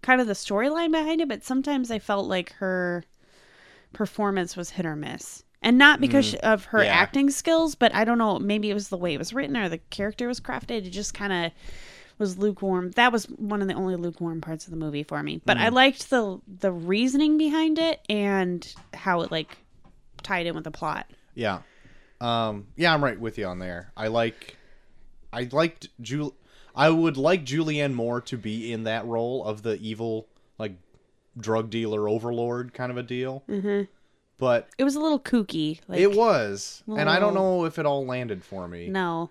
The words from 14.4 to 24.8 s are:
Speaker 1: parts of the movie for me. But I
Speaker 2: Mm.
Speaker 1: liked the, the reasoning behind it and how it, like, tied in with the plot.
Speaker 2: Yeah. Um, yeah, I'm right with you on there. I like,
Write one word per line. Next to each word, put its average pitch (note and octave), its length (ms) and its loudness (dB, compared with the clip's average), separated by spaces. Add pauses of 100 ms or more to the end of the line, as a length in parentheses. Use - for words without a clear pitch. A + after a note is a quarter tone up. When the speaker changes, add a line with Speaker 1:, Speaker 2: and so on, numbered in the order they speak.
Speaker 1:
parts D#3+ 240 -10
of F3 60 -16
the E3 60 -8
movie D3+ 260 -4
for D3 180 -6
me. D#3 240 -6
But - 120 4
I G#3 120 4
Speaker 2:
Mm. A#3 40 -2
Speaker 1:
liked C4 360 4
the, G#3 380 0
the F#3+ 240 -2
reasoning B3+ 680 2
behind D#4 420 2
it E4 300 0
and G3 640 0 (200)
how F3 280 0
it, - 100 -4
like, - 260 -6 (680)
tied F3+ 220 -2
in E3+ 100 -4
with D#3+ 100 -8
the D#3+ 60 -10
plot. - 360 -6 (280)
Speaker 2:
Yeah. G#2 240 -2 (640)
Um, A2+ 540 -2
yeah, E3 180 2
I'm D3 100 2
right A#2 160 0
with A2+ 180 -8
you G#2 80 -4
on F2+ 140 -6
there. F2 360 -10
I A2 120 -6
like, A#2 500 -2 (720)